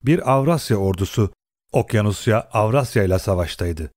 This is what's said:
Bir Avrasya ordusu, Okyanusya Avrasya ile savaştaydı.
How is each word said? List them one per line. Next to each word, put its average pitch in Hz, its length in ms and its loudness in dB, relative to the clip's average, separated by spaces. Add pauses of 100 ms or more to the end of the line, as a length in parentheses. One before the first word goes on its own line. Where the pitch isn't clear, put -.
Bir 131 280 2
Avrasya 135 460 0
ordusu, 98 560 0 (380)
Okyanusya 107 800 0
Avrasya 113 500 0
ile 92 160 2
savaştaydı. 85 760 -4